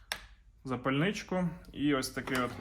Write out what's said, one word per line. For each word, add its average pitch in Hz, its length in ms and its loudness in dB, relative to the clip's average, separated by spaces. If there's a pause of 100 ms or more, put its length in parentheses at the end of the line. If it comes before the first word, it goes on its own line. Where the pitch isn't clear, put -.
(680)
запальничку 151 840 0 (240)
і 143 200 4
ось 131 160 2
такий 127 300 0
от 120 220 0